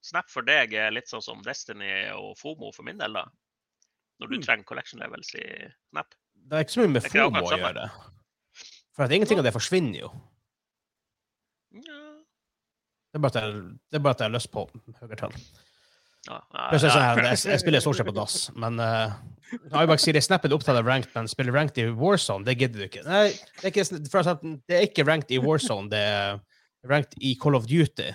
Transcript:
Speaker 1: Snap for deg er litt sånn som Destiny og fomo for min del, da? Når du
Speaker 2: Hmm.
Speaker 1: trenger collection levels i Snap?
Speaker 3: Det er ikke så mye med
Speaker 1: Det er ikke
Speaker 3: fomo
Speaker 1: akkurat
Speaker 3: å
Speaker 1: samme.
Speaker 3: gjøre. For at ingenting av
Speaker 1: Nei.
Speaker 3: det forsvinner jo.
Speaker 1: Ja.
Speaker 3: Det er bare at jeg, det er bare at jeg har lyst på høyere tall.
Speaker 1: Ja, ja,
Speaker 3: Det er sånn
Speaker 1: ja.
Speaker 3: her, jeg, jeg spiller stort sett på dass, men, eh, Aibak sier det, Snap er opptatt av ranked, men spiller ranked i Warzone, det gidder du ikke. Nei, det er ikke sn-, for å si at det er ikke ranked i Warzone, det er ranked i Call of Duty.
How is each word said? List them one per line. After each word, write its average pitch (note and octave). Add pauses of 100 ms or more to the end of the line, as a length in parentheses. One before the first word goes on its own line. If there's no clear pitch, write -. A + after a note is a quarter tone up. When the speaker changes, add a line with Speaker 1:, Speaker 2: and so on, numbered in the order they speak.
Speaker 1:
Snap F3
for A#2+
deg C3
er G#2+
litt A#2+
sånn A2+
som G#2+
Destiny G#2 (260)
og G2+
fomo D#3
for -
min F3
del, A2
da? F#2+ (960)
Når A#2
du C3
Speaker 2:
Hmm. -
Speaker 1:
trenger G#2+
collection -
levels -
i - (480)
Snap? D3+ (260)
Speaker 3:
Det C#3+
er D#3
ikke -
så B3
mye G#3
med B2+
Speaker 1:
Det -
er C3+
ikke D3+
Speaker 3:
fomo C3+
Speaker 1:
akkurat C3+
Speaker 3:
å -
Speaker 1:
samme. F3+
Speaker 3:
gjøre. - (1080)
For D3
at B2
ingenting G#3
av D3
Speaker 1:
Nei. A#2
Speaker 3:
det -
forsvinner B2+
jo. - (1600)
Speaker 1:
Ja. D4 (1120)
Speaker 3:
Det D3+
er -
bare C#3
at A2+
jeg, G#2+ (380)
det D#3
er D3
bare C#3+
at A#2+
jeg G#2+
har A#2
lyst -
på G2+ (360)
høyere A2
tall. G2+ (920)
Speaker 1:
Ja, - (160)
ja, -
Speaker 3:
Det D#3+
er C#3
sånn B2
Speaker 1:
ja. A#2+
Speaker 3:
her, A#2
jeg, B2 (120)
jeg G3
spiller D#3
stort C#3+
sett A2+
på G2+
dass, G#2 (180)
men, A2+
eh, A2+ (600)
Aibak D#3
sier D#3+
det, D3
Snap F#3
er C#3
opptatt D3
av A2+
ranked, B2+
men A2+
spiller B2
ranked C#3+
i A2+
Warzone, A#2
det B2+
gidder B2
du G2+
ikke. G2
Nei, G3
det -
er F#3+
ikke G3
sn-, D#3
for G3
å -
si E3+
at E3 (240)
det F3
er G3+
ikke D#3+
ranked D#3
i B2+
Warzone, C3
det G#2+
er G2+ (500)
ranked C#3+
i C3
Call D3
of A2+
Duty. C#3